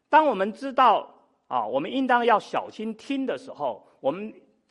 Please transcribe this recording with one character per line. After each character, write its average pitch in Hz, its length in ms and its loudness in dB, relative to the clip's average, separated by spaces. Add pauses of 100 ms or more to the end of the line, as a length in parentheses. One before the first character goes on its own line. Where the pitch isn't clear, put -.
当 311 180 6
我 262 80 2
们 196 180 -2
知 269 200 -10
道， 240 360 4 (380)
啊， 123 180 -2
我 113 140 -2
们 170 120 -4
应 262 160 -2
当 240 200 2
要 220 120 4
小 - 300 -4
心 220 280 -10
听 269 280 -6
的 180 140 -6
时 135 120 -16
候， 123 360 -8 (140)
我 135 100 0
们 202 240 -10 (360)